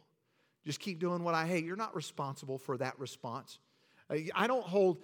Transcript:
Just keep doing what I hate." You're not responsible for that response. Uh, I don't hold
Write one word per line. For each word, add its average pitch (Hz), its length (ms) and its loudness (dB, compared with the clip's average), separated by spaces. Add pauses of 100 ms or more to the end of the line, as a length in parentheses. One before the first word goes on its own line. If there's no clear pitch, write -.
(640)
Just 147 160 -6
keep 185 180 -6
doing 175 240 0
what 170 120 2
I 160 120 2
hate." 170 180 2
You're 175 120 -6
not 214 180 -4
responsible 139 640 -6
for 131 200 -4
that 127 200 -2
response. 123 640 -10 (480)
Uh, 147 80 -2 (180)
I 196 140 4
don't 247 180 2
hold 185 380 6